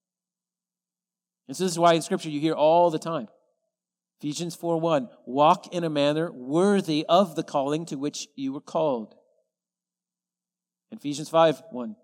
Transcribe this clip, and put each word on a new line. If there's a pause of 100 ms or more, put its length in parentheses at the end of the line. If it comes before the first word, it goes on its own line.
(1500)
And
so
this
is
why
in
Scripture
you
hear
all
the
time, (920)
Ephesians
four
one, (160)
"Walk
in
a
manner
worthy
of
the
calling
to
which
you
were
called." (1700)
And
Ephesians
five
one,